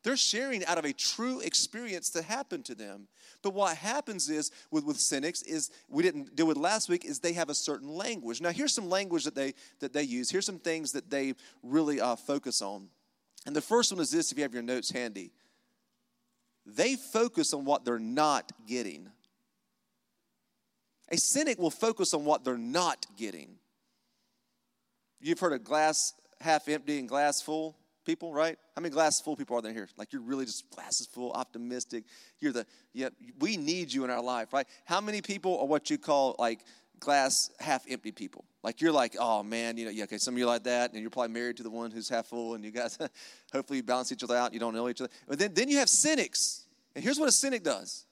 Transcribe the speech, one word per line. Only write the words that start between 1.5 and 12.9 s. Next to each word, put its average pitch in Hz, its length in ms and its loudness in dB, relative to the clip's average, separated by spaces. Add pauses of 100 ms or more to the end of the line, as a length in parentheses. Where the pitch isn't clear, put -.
that 165 140 -4
happened 180 420 -6
to 123 80 -10
them. 101 320 -14 (360)
But 196 120 -2
what 190 220 2
happens 202 520 -2
is, 151 220 -2 (200)
with, 151 140 2
with 147 140 -2
cynics, 147 440 0
is 156 280 -4 (180)
we 151 140 0
didn't 147 320 0
deal 160 120 4
with 151 100 4
last 190 320 2
week, 175 160 0
is 143 160 -6
they 170 140 0
have 165 160 -2
a 143 40 -4
certain 139 340 -4
language. 156 520 -4
Now, 170 100 0
here's 269 220 0
some 190 160 -2
language 175 360 0
that 151 100 -4
they, 135 200 -2 (260)
that 135 120 -6
they 147 100 0
use. 123 260 -2
Here's 190 180 0
some 190 120 -6
things 160 340 -2
that 135 180 -6
they 135 240 0 (280)
really, 147 380 2
uh, 117 160 2
focus 139 460 -2
on. 98 260 -8 (580)